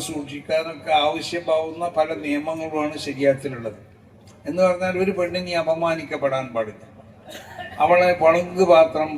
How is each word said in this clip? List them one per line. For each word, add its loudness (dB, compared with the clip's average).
സൂക്ഷിക്കാനൊക്കെ -6
ആവശ്യമാവുന്ന -2
പല 2
നിയമങ്ങളുമാണ് -4
ശരീഅത്തിലുള്ളത്. -2
എന്ന് -2
പറഞ്ഞാൽ 0
ഒരു 2
പെണ്ണിനെ -4
അപമാനിക്കപ്പെടാൻ -2
പാടില്ല, -6
അവളെ 6
പളുങ്ക് 4
പാത്രം 6